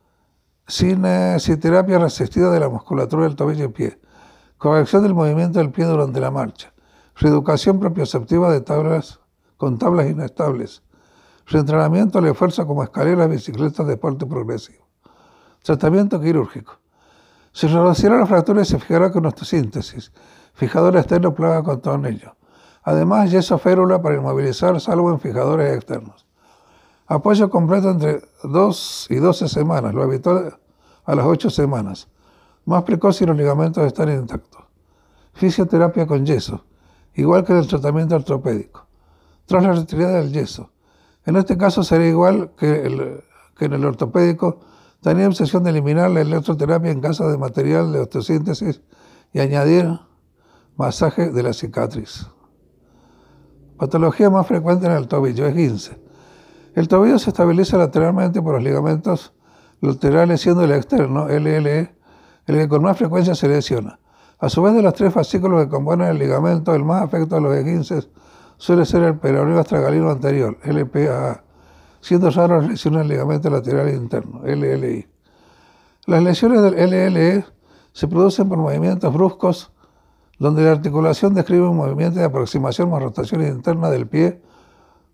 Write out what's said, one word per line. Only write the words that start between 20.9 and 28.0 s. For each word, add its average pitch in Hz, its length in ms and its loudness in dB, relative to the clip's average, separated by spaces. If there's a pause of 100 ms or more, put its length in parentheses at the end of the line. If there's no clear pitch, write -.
externo, 175 380 2
plaga 165 300 0
con 143 180 -4
tornillo. 139 560 -6 (460)
Además, 175 480 2
yeso 180 260 2
férula 185 440 2
para 151 140 0
inmovilizar, 139 640 -2
salvo 175 320 0
en 151 80 -2
fijadores 139 560 -2
externos. - 500 -12 (800)
Apoyo 202 420 2
completo 185 400 2
entre 151 320 -2 (220)